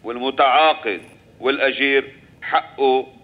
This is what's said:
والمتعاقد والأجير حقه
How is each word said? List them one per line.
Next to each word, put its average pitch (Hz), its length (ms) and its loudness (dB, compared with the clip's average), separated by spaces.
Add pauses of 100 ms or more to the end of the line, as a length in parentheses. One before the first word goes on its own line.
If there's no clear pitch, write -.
والمتعاقد 131 960 0 (400)
والأجير 135 640 0 (380)
حقه 131 640 0 (180)